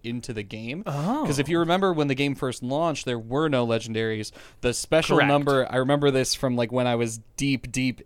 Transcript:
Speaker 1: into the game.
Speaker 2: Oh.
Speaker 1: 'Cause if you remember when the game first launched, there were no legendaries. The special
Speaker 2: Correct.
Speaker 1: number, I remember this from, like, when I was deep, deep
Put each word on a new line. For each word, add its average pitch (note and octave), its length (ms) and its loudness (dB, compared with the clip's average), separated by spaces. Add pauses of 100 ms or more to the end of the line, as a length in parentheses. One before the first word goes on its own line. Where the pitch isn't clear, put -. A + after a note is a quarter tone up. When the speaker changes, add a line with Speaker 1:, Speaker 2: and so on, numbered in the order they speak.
Speaker 1:
into A#2 300 -8
the G#2+ 80 -8
game. A2+ 460 -10
Speaker 2:
Oh. F3+ 360 -2
Speaker 1:
'Cause D3+ 140 -2
if C3+ 100 0
you E3+ 120 2
remember F3+ 340 2
when D3+ 140 0
the C3+ 80 0
game C#3+ 180 0
first B2+ 300 -6
launched, C#3+ 420 -2
there B2 140 -2
were C3 300 -2
no B2 180 2
legendaries. A2+ 640 -2 (300)
The B2 120 0
special D#3+ 440 2
Speaker 2:
Correct. C#3 100 6
Speaker 1:
number, C#3+ 440 4
I - 40 -2
remember C#3+ 340 4
this C3 240 2
from, B2+ 220 -2
like, A#2+ 160 0
when B2 160 2
I A#2+ 80 2
was A2+ 240 -2 (180)
deep, C#3 340 -2
deep B2+ 340 -2